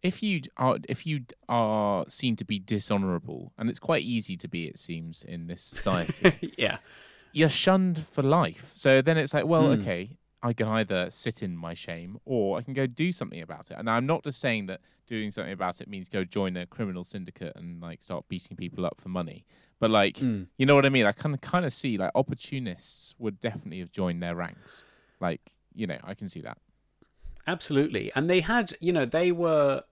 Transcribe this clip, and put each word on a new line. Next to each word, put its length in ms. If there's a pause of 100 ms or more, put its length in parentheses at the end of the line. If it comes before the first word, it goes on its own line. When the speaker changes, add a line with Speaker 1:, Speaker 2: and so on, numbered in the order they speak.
Speaker 1:
if 180
you 200 (160)
are, 220 (100)
if 180
you 140 (260)
are 600
seen 260
to 80
be 160
dishonorable, 960
and 120
it's 100
quite 240
easy 320
to 140
be, 160
it 120
seems, 460
in 240
this 140
society, 920
Speaker 2:
<laughs> 40
Yeah. 220 (520)
Speaker 1:
you're 160
shunned 580
for 160
life. 520
So 280
then 160
it's 160
like, 120
well, 280
Speaker 2:
Hmm. 80
Speaker 1:
okay, 360 (260)
I 100
can 140
either 440
sit 320
in 120
my 180
shame 520
or 320
I 60
can 100
go 140
do 240
something 300
about 300
it. 60
And 120
I'm 160
not 180
just 160
saying 280
that 140 (260)
doing 220
something 240
about 280
it 60
means 220
go 140
join 340
a 80
criminal 380
syndicate 520
and, 260
like, 200
start 260
beating 300
people 280
up 140
for 100
money. 360 (340)
But, 120
like, 260
Speaker 2:
Mm. 300 (100)
Speaker 1:
you 80
know 100
what 100
I 40
mean? 160
I 60
can 260
kinda 320
see, 280
like, 180
opportunists 1040
would 200
definitely 400
have 120
joined 320
their 120
ranks. 480 (360)
Like, 340 (220)
you 120
know, 160
I 100
can 140
see 140
that. 160 (920)
Speaker 2:
Absolutely. 680
And 140
they 120
had, 380
you 140
know, 120
they 260
were 600